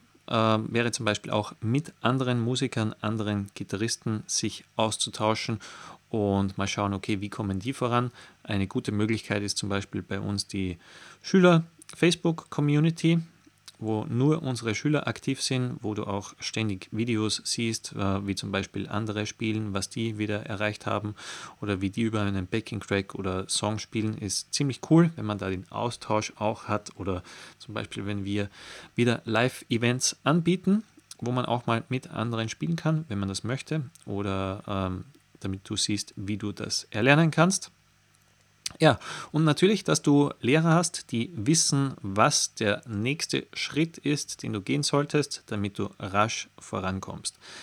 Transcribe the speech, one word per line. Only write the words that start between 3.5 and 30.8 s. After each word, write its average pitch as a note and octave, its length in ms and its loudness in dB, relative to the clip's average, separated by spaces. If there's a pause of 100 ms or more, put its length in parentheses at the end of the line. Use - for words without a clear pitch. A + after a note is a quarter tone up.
Gitarristen G#2+ 720 -4
sich - 380 -4 (120)
auszutauschen A2 840 0 (520)
und G2 480 2
mal G2 100 -2
schauen, G2+ 260 0
okay, G2 260 -2
wie G#2 80 -6
kommen G2 300 -4
die A2+ 140 -4
voran? A#2+ 380 0 (320)
Eine G2 240 0
gute A#2 260 -2
Möglichkeit G#2 500 0
ist G2+ 160 -4
zum G#2 100 -2
Beispiel G2 340 -2
bei G2 180 -6
uns G2+ 260 -4
die F#2 320 -4 (440)
Schüler-Facebook-Community, E3 2000 4 (580)
wo A2 260 0
nur C3+ 380 2
unsere A2 340 -2
Schüler D3 320 0
aktiv C3+ 340 -4
sind, B2+ 400 -2
wo G#2+ 120 -2
du G#2 100 -4
auch G2+ 340 -4
ständig G#2 540 -4
Videos G#2+ 520 0
siehst, - 520 -4
äh, G2 280 0
wie G2 120 -2
zum G#2 160 -6
Beispiel G2 360 -4
andere G#2+ 380 -4
spielen, G#2+ 480 -4
was G2 160 -4
die A2+ 280 -4
wieder G#2 280 -2
erreicht G#2 400 -4
haben G#2 300 -2 (440)
oder G#2 200 -2
wie G2 100 0
die A#2 120 -2
über A2 180 0
einen G2 260 0
Backing-Track G2+ 720 -4
oder F#2+ 320 -4
Song G#2+ 320 -2
spielen, A2 360 -2
ist - 380 -6
ziemlich C#3 340 -2
cool, E3 280 8
wenn A2+ 80 -8
man G#2+ 140 -4
da G2 120 -4
den F#2+ 220 -6
Austausch G#2+ 640 -2
auch A2 320 -2
hat - 260 -4
oder F2+ 300 -6 (340)
zum - 160 -12
Beispiel, G#2+ 320 -8
wenn G2+ 180 -4
wir G2+ 260 -2 (440)
wieder A#2+ 300 2
Live-Events A#2+ 1000 0
anbieten, F3+ 600 2 (340)